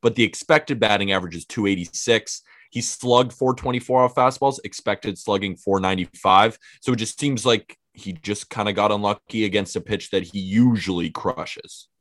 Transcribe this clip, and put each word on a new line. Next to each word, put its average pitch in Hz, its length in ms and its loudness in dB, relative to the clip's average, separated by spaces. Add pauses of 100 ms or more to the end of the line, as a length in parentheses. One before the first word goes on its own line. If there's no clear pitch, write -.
but 117 140 2
the 120 80 4
expected 147 560 0
batting 101 320 2
average 90 240 -2
is 85 100 -12
two 104 220 -2
eighty-six. 98 720 -2 (300)
He 120 100 -6
slugged 123 500 0
four 127 220 0
twenty-four 127 480 0
off 123 140 2
fastballs, 131 480 2
expected 101 560 -6
slugging 98 360 -2
four 98 240 0
ninety-five. 95 800 2 (240)
So 127 120 0
it 113 40 0
just 110 220 -6
seems 139 260 -2
like 113 320 0 (160)
he 92 200 -12
just 101 360 -6
kinda 104 240 -2
got 104 180 2
unlucky 104 540 -2
against 98 300 -2
a 98 60 -4
pitch - 280 -6
that 95 140 -2
he 92 160 -10
usually 95 720 2
crushes. - 760 -8 (120)